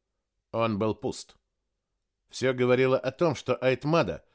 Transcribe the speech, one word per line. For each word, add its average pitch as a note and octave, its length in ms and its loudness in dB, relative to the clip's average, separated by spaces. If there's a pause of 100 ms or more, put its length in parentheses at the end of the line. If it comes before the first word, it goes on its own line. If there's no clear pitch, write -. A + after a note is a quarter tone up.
(500)
Он A2+ 260 0
был G#2 180 0
пуст. - 420 -8 (920)
Все C3 240 -2
говорило B2+ 460 2
о C3 140 -2
том, E3 240 0
что - 180 -2
Айтмада C#3 720 0 (100)